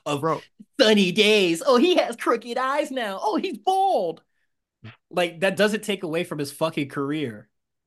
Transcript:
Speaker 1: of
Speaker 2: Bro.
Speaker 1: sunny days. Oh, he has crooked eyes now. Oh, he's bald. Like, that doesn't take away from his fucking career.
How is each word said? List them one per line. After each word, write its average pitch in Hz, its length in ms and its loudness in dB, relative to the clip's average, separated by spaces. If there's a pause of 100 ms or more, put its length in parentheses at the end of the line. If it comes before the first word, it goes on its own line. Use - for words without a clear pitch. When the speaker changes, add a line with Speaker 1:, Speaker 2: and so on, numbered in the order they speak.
Speaker 1:
of 143 160 -2
Speaker 2:
Bro. 156 200 -2 (380)
Speaker 1:
sunny 208 320 6
days. 196 540 2
Oh, 254 120 6
he 339 180 4
has 233 220 0
crooked 240 400 -4
eyes 277 340 -2
now. 214 300 -6
Oh, 392 160 -2
he's 330 200 -4
bald. 349 640 0 (880)
Like, 170 300 -4
that 190 160 0
doesn't 214 280 2
take 196 200 -6
away 170 220 -2
from 160 120 -8
his 143 140 -6
fucking 160 380 -4
career. 139 600 -6 (380)